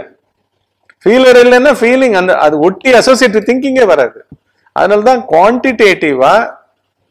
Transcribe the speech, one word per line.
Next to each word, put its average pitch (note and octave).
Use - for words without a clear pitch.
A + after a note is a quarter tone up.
Feeler B3
இல்லைன்னா B3
feeling A#3+
அந்த, F#3
அது D3+
ஒட்டி F#3+
அசோசியேட்டிவ் A3+
திங்கிங்கே C4
வராது. D3
அதனாலதான் G#3
குவான்டிடேட்டிவா F3+